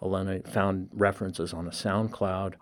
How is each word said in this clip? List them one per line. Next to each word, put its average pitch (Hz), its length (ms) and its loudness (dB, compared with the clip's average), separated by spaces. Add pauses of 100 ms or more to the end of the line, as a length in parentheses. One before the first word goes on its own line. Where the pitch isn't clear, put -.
Elena 95 380 0
found 95 520 0
references 95 580 2
on 85 140 -6
a 85 60 -6
SoundCloud. 98 920 0